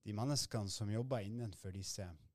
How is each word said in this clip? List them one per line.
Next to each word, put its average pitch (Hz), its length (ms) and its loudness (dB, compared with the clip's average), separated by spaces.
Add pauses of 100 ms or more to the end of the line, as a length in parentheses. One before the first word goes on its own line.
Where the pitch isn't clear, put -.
de 104 80 -2
menneskene 110 560 2
som 101 240 0
jobber 117 320 2
innenfor 104 480 -4
disse 95 320 -4 (300)